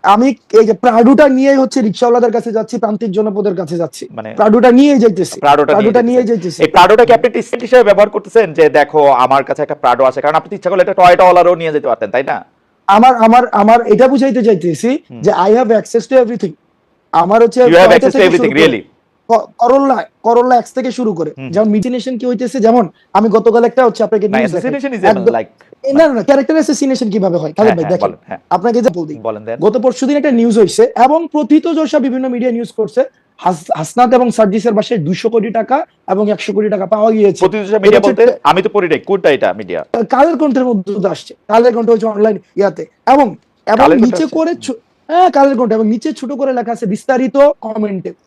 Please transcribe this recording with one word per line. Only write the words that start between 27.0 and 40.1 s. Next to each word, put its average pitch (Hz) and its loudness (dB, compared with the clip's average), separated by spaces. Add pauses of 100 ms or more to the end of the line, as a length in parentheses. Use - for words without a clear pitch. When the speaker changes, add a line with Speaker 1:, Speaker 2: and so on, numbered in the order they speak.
Speaker 1:
কিভাবে 185 -2
হয়? 156 -6
খালেদ 214 2
Speaker 2:
হ্যাঁ, 180 2
Speaker 1:
ভাই, 165 -4
Speaker 2:
হ্যাঁ, - -4
Speaker 1:
দেখেন, 190 -2
Speaker 2:
বলেন, 180 -10
হ্যাঁ। - -14 (100)
Speaker 1:
আপনাকে 214 -2
যে 220 2
বলি, 156 -10
Speaker 2:
বলেন 107 -10
দেন। 113 -10
Speaker 1:
গত 214 0
পরশুদিন 254 -2
একটা 294 -2
নিউজ 233 0
হইছে 214 2
এবং 294 0
প্রথিতযশা 311 0
বিভিন্ন 262 -4
মিডিয়া 247 -4
নিউজ 233 -6
করছে, 220 -4 (340)
হাস-, 175 -4
হাসনাত 233 0
এবং 247 2
সার্জিসের 214 -2
বাসায় 214 -2
দুইশো 165 -4
কোটি 226 -2
টাকা 240 -4 (220)
এবং 208 -2
একশো 202 -6
কোটি 208 -2
টাকা 190 -4
পাওয়া 214 0
গিয়েছে। 208 0
Speaker 2:
প্রথিতযশা 202 -2
মিডিয়া 202 4
Speaker 1:
এটা 202 0
হচ্ছে 233 2
Speaker 2:
বলতে? 254 0
আমি 165 2
তো 185 -4
পড়ি 190 -2
নাই, 151 -2
কোনটা 185 -2
এটা 110 0
মিডিয়া? 90 -8 (240)
Speaker 1:
কালের 277 0